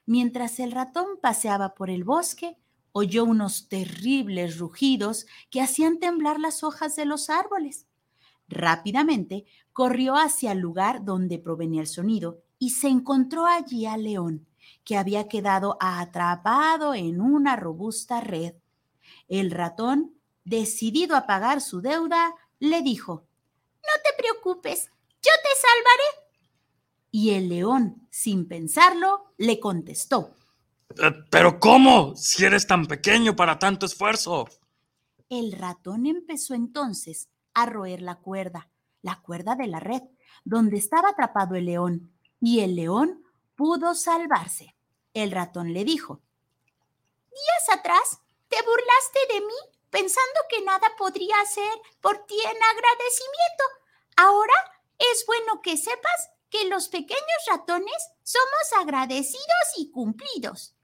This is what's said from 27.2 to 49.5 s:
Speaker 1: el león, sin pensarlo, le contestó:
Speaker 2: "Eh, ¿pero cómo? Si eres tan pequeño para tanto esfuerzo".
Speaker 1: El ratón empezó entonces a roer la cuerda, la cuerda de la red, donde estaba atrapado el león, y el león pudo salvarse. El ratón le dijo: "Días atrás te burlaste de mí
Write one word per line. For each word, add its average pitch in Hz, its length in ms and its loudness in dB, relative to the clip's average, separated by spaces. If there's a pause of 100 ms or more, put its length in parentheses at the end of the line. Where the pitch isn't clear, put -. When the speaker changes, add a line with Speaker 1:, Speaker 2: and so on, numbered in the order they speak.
Speaker 1:
el 190 180 0
león, 202 600 0
sin 185 380 -2
pensarlo, 349 920 2
le 226 220 2
contestó: 180 720 -4 (640)
Speaker 2:
"Eh, 156 140 4 (180)
¿pero 175 300 8
cómo? 240 560 8
Si - 300 0
eres 196 220 4
tan 175 180 4
pequeño 202 500 2
para 165 240 4
tanto 190 260 0
esfuerzo". 175 640 -2 (840)
Speaker 1:
El 233 220 -6
ratón 180 540 -8
empezó 320 480 -6
entonces 233 720 -8 (260)
a 233 120 2
roer 190 360 -8
la 180 140 -10
cuerda, 180 540 -10 (320)
la 180 200 -8
cuerda 180 340 -6
de 254 120 -6
la 160 120 -8
red, 247 220 -6 (440)
donde 214 320 2
estaba 339 320 2
atrapado 208 460 -2
el 180 100 -2
león, 175 480 -4 (260)
y 233 220 2
el 185 140 0
león 208 480 -2 (320)
pudo 330 400 0
salvarse. 320 800 -4 (380)
El 208 180 -2
ratón 175 420 -6
le 190 100 -4
dijo: 269 380 -4 (1080)
"Días 571 480 0
atrás - 440 0 (260)
te 440 140 -4
burlaste 494 580 2 (140)
de 403 80 -2
mí 466 360 -12 (120)